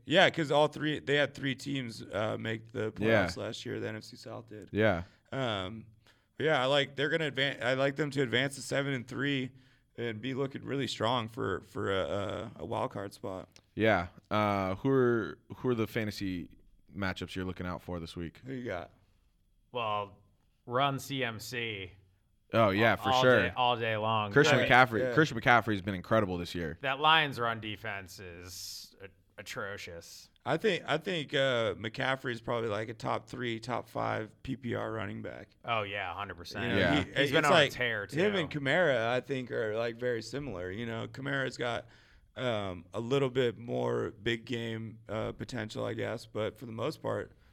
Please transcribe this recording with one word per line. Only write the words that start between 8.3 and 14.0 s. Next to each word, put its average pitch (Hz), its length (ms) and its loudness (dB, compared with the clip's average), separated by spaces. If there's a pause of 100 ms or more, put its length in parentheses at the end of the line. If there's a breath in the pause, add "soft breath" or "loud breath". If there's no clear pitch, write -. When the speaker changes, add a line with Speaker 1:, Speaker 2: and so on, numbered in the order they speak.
Speaker 1:
to 123 60 -12
seven 139 320 -2
and 117 120 -6
three 127 440 -2 (460 soft breath)
and 113 240 -6
be 127 140 -4
looking 131 300 -4
really 127 220 -2
strong 110 420 0
for, 110 400 -2
for 104 240 -2
a, 95 680 -2
a, - 40 -12
a - 40 -8
wild 110 240 -2
card 104 220 -8
spot. 95 360 -10 (260)
Speaker 2:
Yeah. 98 340 4 (220)